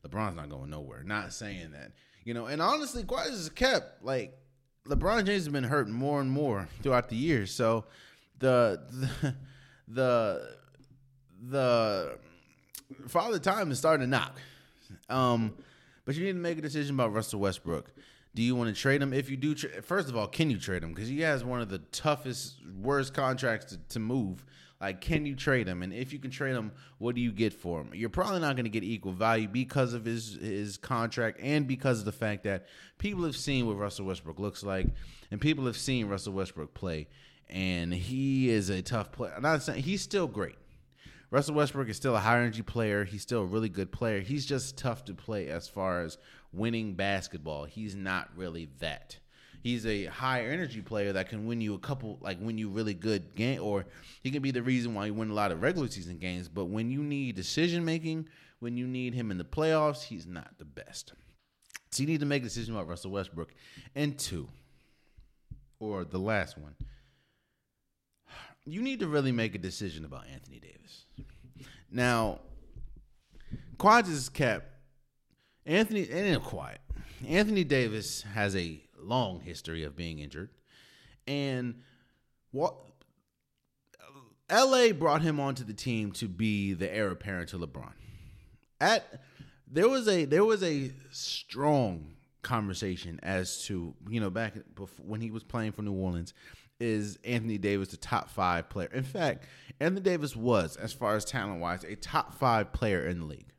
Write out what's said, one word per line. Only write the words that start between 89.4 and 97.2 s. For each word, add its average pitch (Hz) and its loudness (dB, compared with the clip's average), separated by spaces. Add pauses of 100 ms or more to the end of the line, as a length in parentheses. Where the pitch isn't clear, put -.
there 170 6
was 262 4
a, 180 6
there 151 6
was 214 4
a 139 0 (220)
strong 117 0 (280)
conversation 95 -2
as 92 -2
to, 87 -4 (140)
you 113 -2
know, 101 0
back 107 -2 (200)
bef-, 95 -14
when 104 -6
he 113 -4
was 110 -8
playing 110 -2
for 107 -8
New 104 -2
Orleans, 90 -2 (460)
is 107 0